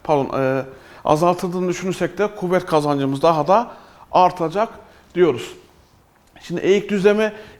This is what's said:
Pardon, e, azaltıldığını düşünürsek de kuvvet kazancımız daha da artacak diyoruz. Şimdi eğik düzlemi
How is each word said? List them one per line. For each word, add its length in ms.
Pardon, 380
e, 220
azaltıldığını 640
düşünürsek 480
de 180
kuvvet 300
kazancımız 560
daha 260
da 240
artacak 580
diyoruz. 360
Şimdi 180
eğik 280
düzlemi 440